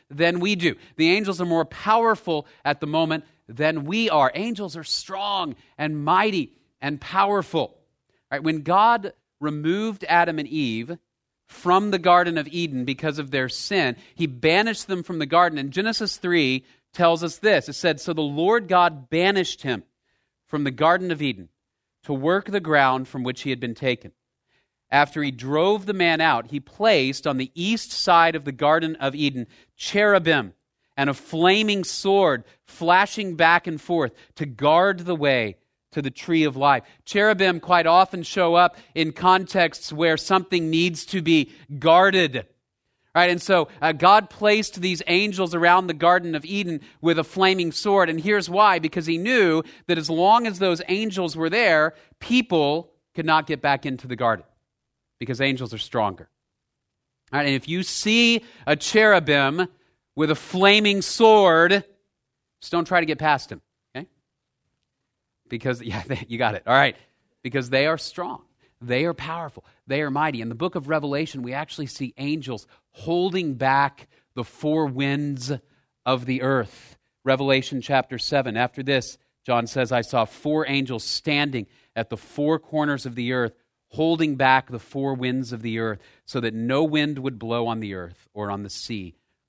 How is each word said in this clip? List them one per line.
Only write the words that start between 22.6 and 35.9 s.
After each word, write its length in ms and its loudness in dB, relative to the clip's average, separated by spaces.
from 160 -8
which 180 -6
he 80 -6
had 100 -4
been 160 -8
taken. 380 -4
After 320 2
he 80 -4
drove 540 0
the 80 -4
man 280 2
out, 300 0
he 80 -6
placed 680 0
on 120 -2
the 180 -6
east 360 -4
side 440 4
of 100 -10
the 60 -6
Garden 460 0
of 180 -4
Eden 320 -4
cherubim 760 2
and 140 0
a 40 0
flaming 720 0
sword 600 0
flashing 680 0
back 300 4
and 160 -6
forth 320 -2
to 100 -8
guard 540 2
the 160 -6
way 420 0